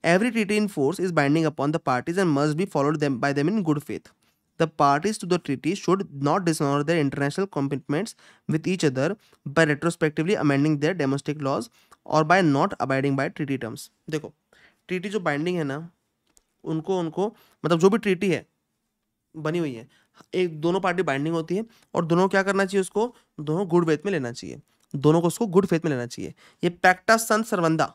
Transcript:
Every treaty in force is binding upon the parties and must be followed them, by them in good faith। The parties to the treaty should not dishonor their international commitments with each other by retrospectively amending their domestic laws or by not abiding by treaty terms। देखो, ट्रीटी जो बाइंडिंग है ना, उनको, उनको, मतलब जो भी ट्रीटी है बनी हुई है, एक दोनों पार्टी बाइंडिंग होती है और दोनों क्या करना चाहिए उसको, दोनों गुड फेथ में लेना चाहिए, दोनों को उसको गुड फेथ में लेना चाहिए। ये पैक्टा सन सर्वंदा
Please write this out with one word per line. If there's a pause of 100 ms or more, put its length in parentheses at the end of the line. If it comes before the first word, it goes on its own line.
Every
treaty
in
force
is
binding
upon
the
parties
and
must
be
followed
them,
by
them
in
good
faith। (480)
The (140)
parties
to
the
treaty
should (240)
not
dishonor
their
international
commitments (340)
with
each
other (380)
by
retrospectively
amending
their
domestic
laws (360)
or
by
not
abiding
by
treaty
terms। (200)
देखो, (560)
ट्रीटी
जो
बाइंडिंग
है
ना, (840)
उनको,
उनको, (360)
मतलब
जो
भी
ट्रीटी
है (880)
बनी
हुई
है, (460)
एक
दोनों
पार्टी
बाइंडिंग
होती
है (280)
और
दोनों
क्या
करना
चाहिए
उसको, (260)
दोनों
गुड
फेथ
में
लेना
चाहिए, (320)
दोनों
को
उसको
गुड
फेथ
में
लेना
चाहिए। (300)
ये
पैक्टा
सन
सर्वंदा